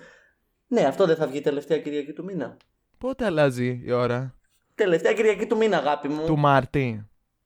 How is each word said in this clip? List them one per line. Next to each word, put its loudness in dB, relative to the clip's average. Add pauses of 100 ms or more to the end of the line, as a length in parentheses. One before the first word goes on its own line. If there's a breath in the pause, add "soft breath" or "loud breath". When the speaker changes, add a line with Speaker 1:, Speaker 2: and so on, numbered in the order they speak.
(680 loud breath)
Speaker 1:
Ναι, 2
αυτό 2
δεν 2
θα -2
βγει -6
τελευταία -2
Κυριακή -6
του -12
μήνα; -10 (400)
Speaker 2:
Πότε -6
αλλάζει 0
η -4
ώρα; -2 (400)
Speaker 1:
Τελευταία 2
Κυριακή 2
του 0
μήνα, 2
αγάπη -2
μου. -4
Speaker 2:
Του 2
Μάρτη. 2 (400)